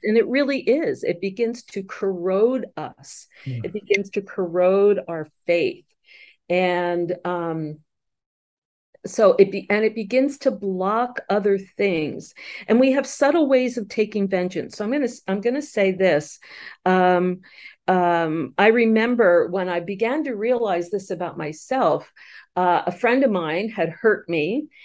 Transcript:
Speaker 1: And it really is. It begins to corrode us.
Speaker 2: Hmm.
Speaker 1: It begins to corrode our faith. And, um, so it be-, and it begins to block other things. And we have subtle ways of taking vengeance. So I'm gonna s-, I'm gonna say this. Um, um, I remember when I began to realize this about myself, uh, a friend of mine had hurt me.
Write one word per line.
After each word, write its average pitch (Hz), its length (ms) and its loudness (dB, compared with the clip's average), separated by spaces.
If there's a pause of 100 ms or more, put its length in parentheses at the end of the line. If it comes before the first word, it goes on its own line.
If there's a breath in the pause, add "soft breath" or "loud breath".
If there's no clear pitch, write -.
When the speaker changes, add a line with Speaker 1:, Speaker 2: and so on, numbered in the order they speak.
Speaker 1:
And 214 120 2
it 220 120 4
really 269 320 0
is. 233 420 0
It - 180 -4
begins 226 440 -4
to - 180 -10
corrode 190 840 0 (100)
us. - 500 -12 (180)
Speaker 2:
Hmm. 123 200 -8
Speaker 1:
It - 80 -10
begins 202 380 -2
to 202 120 -6
corrode 190 840 2
our 160 180 -8 (220)
faith. 170 360 0 (640 soft breath)
And, 175 640 0 (120)
um, 165 560 -6 (1300)
so 190 320 4
it 190 120 6
be-, 196 200 -6
and 214 140 2
it 220 100 0
begins 247 440 0
to 262 120 0
block 196 760 -2
other 196 300 2
things. 185 760 -4 (340 loud breath)
And 220 120 4
we 262 120 6
have 269 140 0
subtle 294 420 2
ways 254 300 2
of 202 100 -6
taking 214 400 -2
vengeance. 180 480 -4
So 208 80 -6
I'm 220 80 -4
gonna 285 120 -2
s-, 240 220 -6
I'm 196 140 -2
gonna 247 220 -2
say 196 300 0
this. 175 460 0 (460 loud breath)
Um, 180 560 2 (480 loud breath)
um, 170 680 0
I 202 100 6
remember 226 800 4
when 180 200 -2
I 175 120 -2
began 226 440 -2
to 262 100 -6
realize 208 560 -2
this 196 200 -6
about 175 280 -8
myself, 156 720 -2 (460 loud breath)
uh, 180 300 2
a 185 60 -2
friend 240 320 0
of 240 60 2
mine 180 380 -2
had 180 220 -4
hurt 208 380 -2
me. 170 400 -2 (160 loud breath)